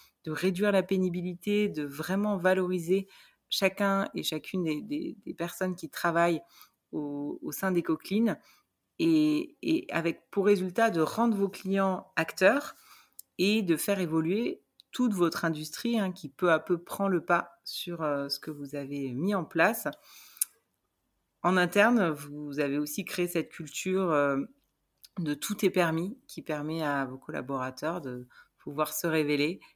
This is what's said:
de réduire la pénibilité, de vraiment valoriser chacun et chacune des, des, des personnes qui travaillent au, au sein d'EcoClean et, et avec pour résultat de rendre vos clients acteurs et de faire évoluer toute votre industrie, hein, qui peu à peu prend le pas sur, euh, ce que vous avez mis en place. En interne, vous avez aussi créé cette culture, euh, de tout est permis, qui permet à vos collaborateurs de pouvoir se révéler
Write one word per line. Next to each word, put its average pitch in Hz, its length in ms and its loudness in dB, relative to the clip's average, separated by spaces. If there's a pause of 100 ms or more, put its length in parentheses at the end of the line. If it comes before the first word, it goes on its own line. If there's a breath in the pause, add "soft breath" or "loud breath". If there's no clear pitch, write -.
(240 loud breath)
de 160 80 -6
réduire 185 400 0
la 190 120 4
pénibilité, 185 840 0
de 156 160 -4
vraiment 180 540 -2
valoriser 185 720 2 (420 loud breath)
chacun 196 640 0
et 160 100 -6
chacune 160 400 -4
des, 151 180 -2
des, - 440 -6
des - 80 -8
personnes 175 420 -4
qui 165 140 -10
travaillent 170 520 2 (500 loud breath)
au, 143 500 -6
au 151 100 -8
sein 190 200 -2
d'EcoClean 180 680 0 (640 soft breath)
et, 151 600 4
et - 300 0
avec 165 400 -4
pour 202 140 0
résultat 202 460 4
de 170 100 2
rendre 214 340 2
vos 196 140 0
clients 190 680 -2
acteurs 202 600 2 (640 loud breath)
et 208 260 4
de 170 120 2
faire 190 240 0
évoluer 170 640 0 (300)
toute 247 220 2
votre 175 320 0
industrie, 165 540 -2
hein, 190 120 0
qui 170 180 -12
peu 175 220 2
à 160 80 6
peu 175 180 0
prend 196 300 -4
le 180 160 0
pas - 420 -2
sur, - 360 -10
euh, 143 280 -2
ce 143 100 -4
que - 100 -10
vous 147 260 -10
avez 139 380 -6
mis 175 220 -2
en 180 80 -2
place. 180 440 0 (1600 loud breath)
En 180 120 2
interne, 202 540 4
vous 147 500 -6
avez 143 200 0
aussi 151 260 -4
créé 175 220 -2
cette 165 220 -2
culture, 185 640 -2
euh, 143 280 2 (800)
de 151 160 -2
tout - 280 -4
est 196 60 4
permis, 170 480 0 (100)
qui - 140 -12
permet 156 400 -6
à 143 240 0
vos 131 120 -8
collaborateurs 139 840 -6
de 123 260 -10 (300 loud breath)
pouvoir 147 340 -4
se - 140 -4
révéler 151 540 2 (160 loud breath)